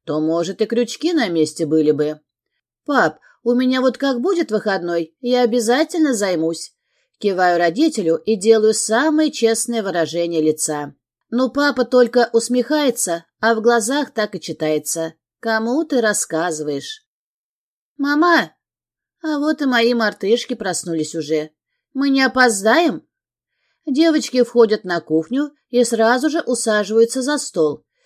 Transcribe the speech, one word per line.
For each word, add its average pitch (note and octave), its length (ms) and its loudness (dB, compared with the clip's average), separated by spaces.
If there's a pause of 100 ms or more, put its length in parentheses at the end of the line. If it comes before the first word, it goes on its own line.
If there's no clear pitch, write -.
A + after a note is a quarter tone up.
то, D#3 140 -4
может, E3 420 -2
и G#3 60 0
крючки B3 460 -2
на B3+ 160 0
месте D#3+ 360 -2
были D3+ 260 2
бы". D3+ 280 -2 (680)
"Пап, C4 320 0 (260)
у A#3+ 120 0
меня B3+ 260 0
вот C4 160 0
как C4+ 240 -2
будет E4+ 300 -2
выходной, F3 720 -4
я B3 200 0
обязательно B3+ 720 0
займусь". E3+ 600 -4 (420)
Киваю F3+ 420 2
родителю F3 560 2
и G#3+ 200 -2
делаю G#3+ 380 4
самое D4+ 580 0
честное A3+ 520 -2
выражение E3+ 580 -2
лица. D3+ 540 -2 (340)
Но B3 220 0
папа C#4 340 0
только A#3+ 480 2
усмехается, A#3+ 920 -2 (140)
а A3+ 140 2
в A3 80 -2
глазах A#3+ 500 0
так G#3+ 220 -4
и E3+ 80 -10
читается: D#3 720 -4 (260)
"Кому A3+ 440 -2
ты D4 180 0
рассказываешь?" D#3+ 1040 -4 (920)
"Мама, D4 560 2 (680)
а D#4 160 -4
вот D4+ 240 -2
и C#4+ 40 -2
мои A#3+ 280 2
мартышки A3+ 600 -2
проснулись E3+ 580 -6
уже. D3+ 380 -4 (420)
Мы C#4 160 0
не C4+ 140 2
опоздаем?" B3 840 2 (800)
Девочки D4+ 560 2
входят A3+ 420 2
на F3 160 -4
кухню A#3 520 -2 (180)
и B3 140 2
сразу A#3 440 2
же D#4 140 -2
усаживаются A3+ 800 0
за C#4+ 160 -2
стол, - 480 -2 (200)